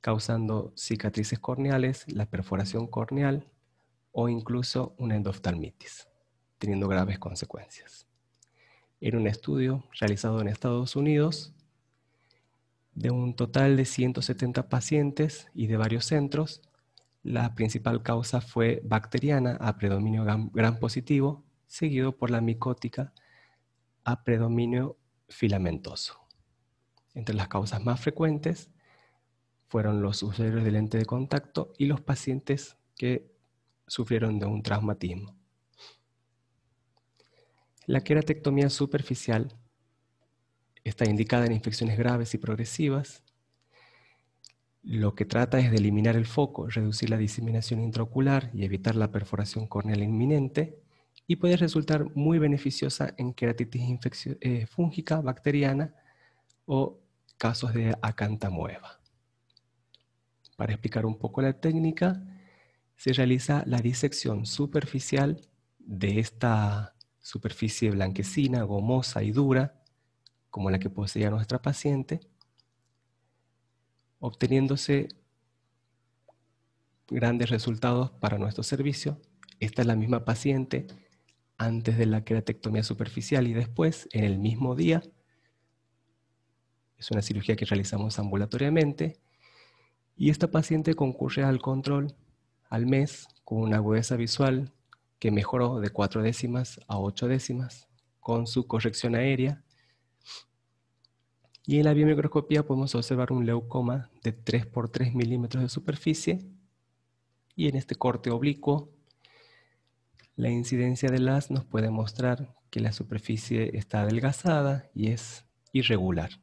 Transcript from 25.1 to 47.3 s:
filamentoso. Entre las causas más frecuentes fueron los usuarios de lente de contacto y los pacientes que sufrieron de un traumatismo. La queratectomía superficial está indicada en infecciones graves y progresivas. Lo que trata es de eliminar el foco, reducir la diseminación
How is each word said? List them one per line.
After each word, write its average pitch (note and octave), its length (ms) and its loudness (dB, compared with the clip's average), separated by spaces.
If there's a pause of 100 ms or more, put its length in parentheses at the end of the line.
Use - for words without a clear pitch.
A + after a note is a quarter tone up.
filamentoso. - 880 -2 (960)
Entre A2+ 220 -4
las G2 100 0
causas G2+ 380 -2
más B2 160 0
frecuentes D#3 680 -2 (1000)
fueron G#2+ 340 2
los G2+ 220 -2
usuarios A2 400 0
de G#2+ 80 4
lente G#2+ 260 2
de A2+ 80 2
contacto C3 720 -2
y C#3+ 80 2
los C#3+ 140 2
pacientes C#3 760 -2 (200)
que B2 340 -2 (560)
sufrieron A2 540 0
de G2+ 60 -2
un G#2+ 180 -2
traumatismo. G2+ 720 -2 (2500)
La C3 160 2
queratectomía D3+ 680 2
superficial C3 880 -2 (1300)
está A2 260 0
indicada A2+ 380 2
en A#2 60 2
infecciones A2 440 -2
graves A#2+ 380 0
y A2 40 -2
progresivas. C3+ 840 -2 (1600)
Lo G#2+ 300 2
que G#2 100 0
trata A#2+ 360 2
es B2 100 6
de A2+ 60 4
eliminar G#2+ 400 4
el A2+ 100 2
foco, - 420 0
reducir A2 400 -2
la A2 80 2
diseminación A2+ 640 -2